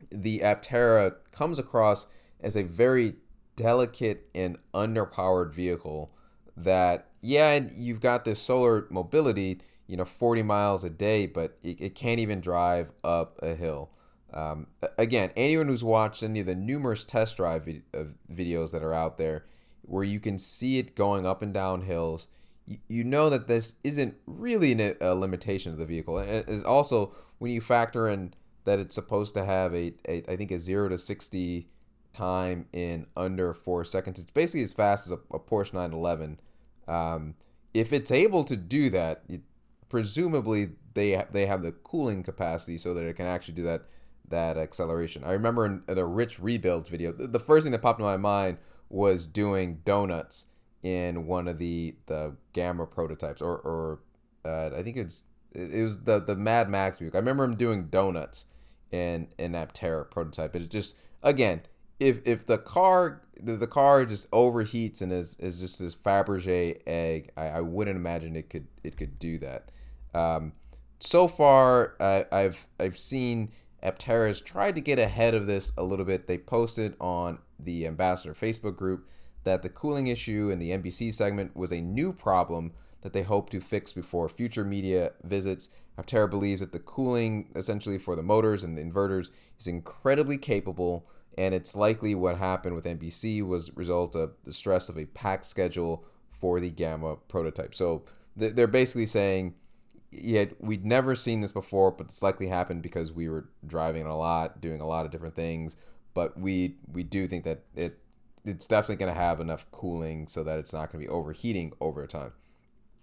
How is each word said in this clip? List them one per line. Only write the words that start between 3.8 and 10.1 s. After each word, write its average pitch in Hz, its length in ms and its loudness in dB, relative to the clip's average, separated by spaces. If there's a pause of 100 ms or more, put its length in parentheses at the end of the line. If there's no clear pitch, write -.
and 90 240 -2 (160)
underpowered 92 800 0
vehicle 78 600 -4 (420)
that, 90 540 4 (120)
yeah, 147 380 6 (160)
you've 117 260 -6
got 123 220 4
this 107 180 -2
solar 120 480 4
mobility, 95 720 2 (280)
you 92 100 -8
know, 90 80 -2
forty 117 360 2